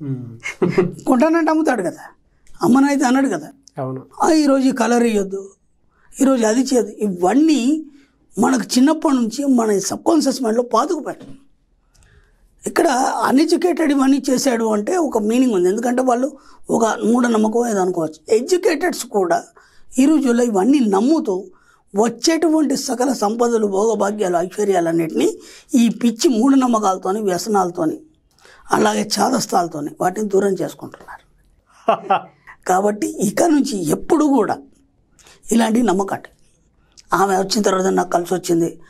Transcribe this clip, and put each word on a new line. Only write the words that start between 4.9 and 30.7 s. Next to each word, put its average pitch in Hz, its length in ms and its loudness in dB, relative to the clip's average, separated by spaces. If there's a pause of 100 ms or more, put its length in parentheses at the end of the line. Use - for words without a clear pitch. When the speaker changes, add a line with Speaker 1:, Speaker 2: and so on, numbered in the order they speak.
Speaker 2:
ఇయ్యొద్దు, 196 380 -2 (720)
ఈరోజు 269 320 2
అది 226 160 2
చేయొద్దు, 220 380 0
ఇవన్నీ 214 600 2 (760)
మనకు 240 280 0
చిన్నప్పటి 285 520 2
నుంచి 240 300 -2
మన 226 320 2
సబ్‌కాన్షియస్ 277 640 0
మైండ్‌లో 226 200 0
పాతుకుపోయాయి. 247 600 -2 (1400)
ఇక్కడ 330 240 0 (360)
అన్‌ఎడ్యుకేటెడ్ 311 680 2
ఇవన్నీ 269 280 2
చేశాడు 240 440 0
అంటే 214 320 -2
ఒక 294 220 0
మీనింగ్ 233 360 0
ఉంది, 180 140 2
ఎందుకంటే 240 340 -2
వాళ్ళు 254 260 0 (420)
ఒక 233 140 0 (200)
మూఢనమ్మకం 233 600 2
ఏదో 208 140 -2
అనుకోవచ్చు. 175 380 -2 (100)
ఎడ్యుకేటెడ్స్ 339 800 0
కూడా 175 320 0 (540)
ఈ 254 140 2
రోజుల్లో 262 380 2
ఇవన్నీ 233 440 2
నమ్ముతూ 226 460 2 (600)
వచ్చేటువంటి 302 800 0
సకల 254 360 -2
సంపదలు, 233 540 0
భోగభాగ్యాలు, 202 680 0
ఐశ్వర్యాలన్నిటినీ 180 920 0 (460)
ఈ 233 140 4
పిచ్చి 233 400 0
మూఢనమ్మకాలతోని, 220 920 2
వ్యసనాలతోని, 180 760 -2 (760)
అలాగే 214 360 0
చాదస్తాలతోని 180 800 -2 (100)
వాటిని 190 280 -2
దూరం 196 260 0
చేసుకుంటున్నారు. - 680 -10 (640)